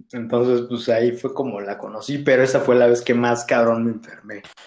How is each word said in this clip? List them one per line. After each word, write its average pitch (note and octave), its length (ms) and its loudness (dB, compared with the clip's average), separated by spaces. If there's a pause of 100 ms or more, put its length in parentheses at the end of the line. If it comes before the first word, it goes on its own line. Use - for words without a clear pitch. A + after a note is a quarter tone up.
(120)
Entonces, A#2+ 580 0
pues, A#2 200 -8
ahí A#2 240 2
fue B2+ 200 -8
como A#2 280 -6
la G2+ 160 -10
conocí, G#2+ 420 -10
pero C3+ 240 4
esa C3 160 2
fue B2 160 2
la B2 120 6
vez A#2+ 140 4
que B2 120 -2
más A#2+ 320 0
cabrón A#2 400 2
me A#2 60 -2
enfermé. G#2 520 -14 (240)